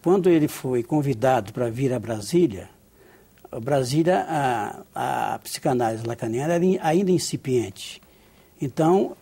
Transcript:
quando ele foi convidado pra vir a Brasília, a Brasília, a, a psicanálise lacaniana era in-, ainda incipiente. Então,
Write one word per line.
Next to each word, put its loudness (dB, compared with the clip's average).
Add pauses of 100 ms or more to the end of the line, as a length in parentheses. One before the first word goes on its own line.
quando 4
ele 6
foi -2
convidado 0
pra -2
vir -2
a -2
Brasília, -2 (840)
a -8
Brasília, 0
a, -4
a -14
psicanálise -2
lacaniana -2
era 2
in-, 2
ainda 2
incipiente. -2 (600)
Então, 2